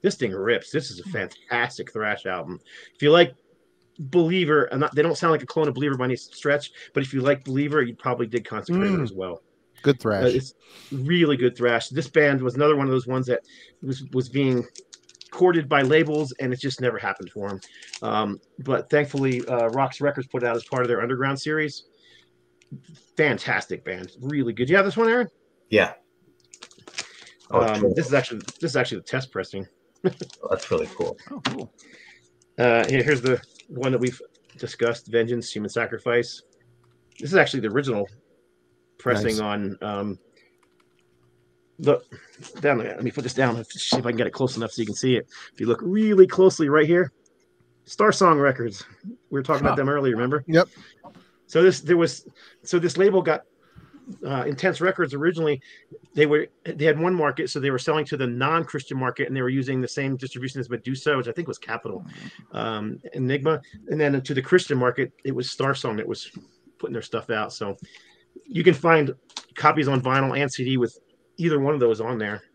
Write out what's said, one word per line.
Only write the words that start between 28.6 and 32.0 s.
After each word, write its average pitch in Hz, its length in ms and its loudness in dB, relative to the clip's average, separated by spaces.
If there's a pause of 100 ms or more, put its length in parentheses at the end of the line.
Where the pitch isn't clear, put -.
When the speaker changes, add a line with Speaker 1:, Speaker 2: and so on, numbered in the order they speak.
Speaker 1:
this 165 100 -4
is 131 60 -2
actually 120 220 -2
the 87 60 -14
test 135 280 -6
pressing. 95 340 -8 (380)
<laughs> - 380 -6
Speaker 3:
Oh, - 80 -10
that's - 200 -4
really 80 260 0
cool. 85 200 -4 (140)
Speaker 4:
Oh, 277 100 -14
cool. - 320 -8 (840)